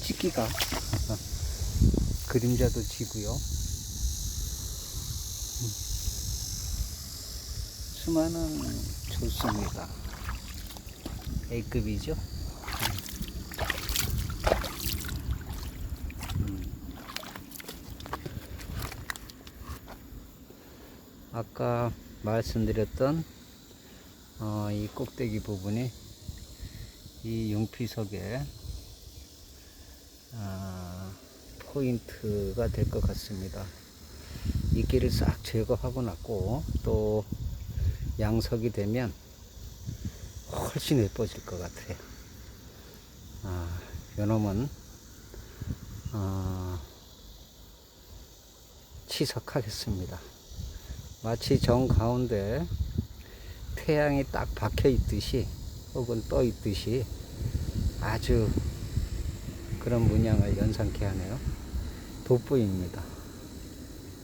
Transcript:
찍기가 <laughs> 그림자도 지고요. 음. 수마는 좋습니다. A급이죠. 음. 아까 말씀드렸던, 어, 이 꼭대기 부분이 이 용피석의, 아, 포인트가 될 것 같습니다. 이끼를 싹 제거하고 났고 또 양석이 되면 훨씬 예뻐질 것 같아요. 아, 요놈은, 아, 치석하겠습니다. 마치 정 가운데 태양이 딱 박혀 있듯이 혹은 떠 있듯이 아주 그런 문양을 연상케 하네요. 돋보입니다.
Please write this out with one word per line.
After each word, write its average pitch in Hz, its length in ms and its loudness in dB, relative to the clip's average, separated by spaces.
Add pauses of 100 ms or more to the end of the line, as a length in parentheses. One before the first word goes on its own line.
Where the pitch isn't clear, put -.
찍기가 - 440 2
<laughs> - 1800 2
그림자도 120 520 6
지고요. 110 520 -2 (2250)
음. 120 80 0 (2250)
수마는 165 680 0 (500)
좋습니다. - 760 0 (1600)
A급이죠. 113 680 0 (4000)
음. 95 360 -2 (4000)
아까 120 640 2 (300)
말씀드렸던, 113 1000 4 (1160)
어, 107 320 0
이 104 160 0
꼭대기 117 540 -2
부분이 107 500 0 (1300)
이 113 280 2
용피석의, 107 920 0 (1900)
아, 95 800 -6 (460)
포인트가 113 1080 0
될 110 200 4
것 - 120 0
같습니다. 95 640 0 (1080)
이끼를 - 380 6
싹 - 320 4
제거하고 120 580 2
났고 107 640 0 (200)
또 107 420 4 (920)
양석이 113 520 4
되면 107 420 2 (1400)
훨씬 - 500 2
예뻐질 104 460 2
것 90 140 -6
같아요. 87 380 -6 (1500)
아, 87 360 -2 (380)
요놈은, 104 520 4 (1400)
아, 92 680 0 (2250)
치석하겠습니다. 101 1300 -2 (880)
마치 117 340 4
정 127 300 8
가운데 117 800 4 (1080)
태양이 147 500 4
딱 - 300 0
박혀 - 340 6
있듯이 113 580 4 (460)
혹은 120 340 0
떠 143 160 6
있듯이 110 600 2 (960)
아주 113 480 6 (1300)
그런 117 220 4
문양을 107 560 8
연상케 101 480 4
하네요. 95 340 0 (840)
돋보입니다. 104 760 6 (1200)